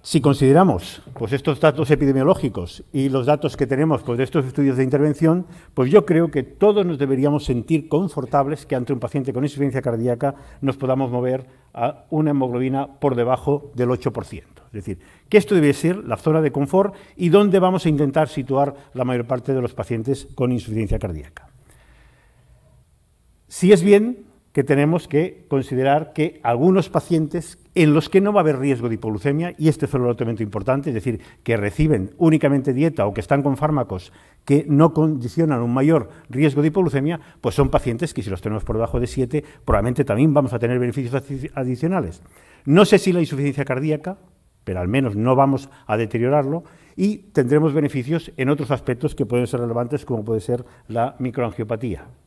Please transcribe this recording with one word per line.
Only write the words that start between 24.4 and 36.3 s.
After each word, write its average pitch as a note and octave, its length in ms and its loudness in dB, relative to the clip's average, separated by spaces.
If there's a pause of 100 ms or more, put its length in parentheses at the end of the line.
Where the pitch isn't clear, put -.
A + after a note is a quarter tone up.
que C#3 120 0
tenemos D3+ 420 2
que D#3+ 400 -2
considerar C#3 680 0
que D#3 300 -4
algunos D#3 460 2
pacientes - 680 -2 (200)
en D3+ 180 6
los D#3+ 140 2
que F#3+ 120 4
no G3+ 120 0
va G3+ 80 4
a - 20 2
haber D3+ 160 2
riesgo B2+ 300 0
de A2+ 80 -2
hipoglucemia, C#3 600 -4
y D3+ 120 2
este D3 180 0
es - 80 -6
el B2 100 0
otro A#2+ 200 0
elemento A2+ 180 -4
importante, B2+ 480 -4
es A#2+ 40 -4
decir, A2 260 -4 (240)
que A#2 120 0
reciben G#2 640 0
únicamente C#3+ 540 2
dieta C3+ 340 0
o G2+ 80 -4
que G#2+ 60 -4
están C#3 240 0
con C#3 120 2
fármacos C#3+ 560 -4 (320)
que C#3 220 2
no D#3 260 6
condicionan D3+ 720 0
un A#2+ 100 -2
mayor C3+ 380 2 (180)
riesgo C#3+ 340 0